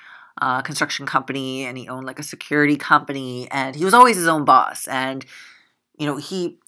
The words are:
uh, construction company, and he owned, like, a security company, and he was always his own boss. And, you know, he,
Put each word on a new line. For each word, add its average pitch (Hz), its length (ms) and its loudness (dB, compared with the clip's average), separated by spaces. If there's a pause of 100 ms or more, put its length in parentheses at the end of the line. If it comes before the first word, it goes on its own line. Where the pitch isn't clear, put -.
(400)
uh, 131 220 0
construction 139 460 -6
company, 131 560 -6
and 127 120 -8
he 127 140 -14
owned, 131 160 -10
like, 131 140 -12
a 151 40 -12
security 147 540 0
company, 135 720 -2
and 135 260 -4
he 147 80 -4
was 196 120 4
always 240 200 8
his 175 120 0
own 156 180 2
boss. 131 420 4
And, 131 380 -6 (720)
you 151 80 -4
know, 143 120 -2
he, 175 400 -6 (100)